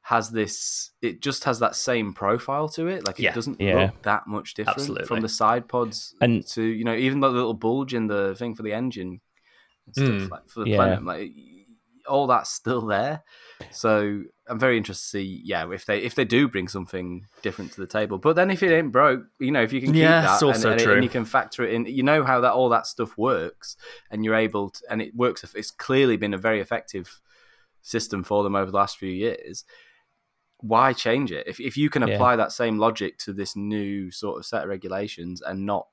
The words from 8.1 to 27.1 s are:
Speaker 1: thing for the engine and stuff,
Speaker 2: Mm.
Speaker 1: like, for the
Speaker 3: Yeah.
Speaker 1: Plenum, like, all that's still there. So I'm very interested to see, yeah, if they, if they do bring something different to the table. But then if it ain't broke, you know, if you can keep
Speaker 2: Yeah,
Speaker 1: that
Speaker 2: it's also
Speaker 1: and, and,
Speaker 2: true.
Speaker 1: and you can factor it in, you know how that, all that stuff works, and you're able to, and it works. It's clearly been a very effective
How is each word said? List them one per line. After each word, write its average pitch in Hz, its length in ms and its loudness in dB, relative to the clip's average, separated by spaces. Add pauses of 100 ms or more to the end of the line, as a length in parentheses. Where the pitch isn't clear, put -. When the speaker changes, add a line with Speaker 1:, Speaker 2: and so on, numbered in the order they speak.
Speaker 1:
thing 117 220 -8
for 110 80 -12
the 107 80 -4
engine 104 480 -6 (680)
and - 80 -20
stuff, 135 140 2
Speaker 2:
Mm. 98 220 0
Speaker 1:
like, - 180 -16
for - 120 -12
the 104 100 0
Speaker 3:
Yeah. 107 60 4
Speaker 1:
Plenum, 98 280 2
like, 90 280 -8 (760)
all 139 180 2
that's 123 240 2
still 123 360 -2
there. 123 360 -2 (480)
So 104 540 0 (240)
I'm 120 100 -8
very 123 180 4
interested 104 280 -4
to - 40 -8
see, 95 360 -8
yeah, 87 260 -2
if 92 160 -10
they, 101 160 0
if 120 140 -4
they 135 80 2
do 123 240 4
bring 95 180 -2
something 90 600 -8 (160)
different 95 300 -8
to - 80 -16
the 92 60 -8
table. 104 320 -4
But 156 160 2
then 180 160 2
if 185 120 -2
it 185 100 4
ain't 160 180 4
broke, 127 340 4 (140)
you 131 140 0
know, 135 100 4
if 113 100 2
you 135 80 0
can 131 120 2
keep 160 100 6
Speaker 2:
Yeah, 165 200 8
Speaker 1:
that - 120 6
Speaker 2:
it's - 80 4
also 117 300 4
Speaker 1:
and, 117 80 4
and, - 20 4
Speaker 2:
true. 113 120 6
Speaker 1:
and 101 100 6
you 117 60 0
can 120 140 -2
factor - 400 0
it 110 100 0
in, 117 120 0
you 127 160 -2
know 143 220 4
how 127 160 4
that, 123 120 4
all 127 180 4
that - 180 2
stuff - 280 -6
works, 104 600 -2 (340)
and 107 140 -4
you're 110 100 2
able 107 360 2
to, - 200 -18
and 110 100 -2
it 110 140 -8
works. 120 300 0 (100)
It's 107 160 -8
clearly 131 460 2
been 101 180 -2
a 95 40 -4
very 110 220 0
effective - 600 -8 (640)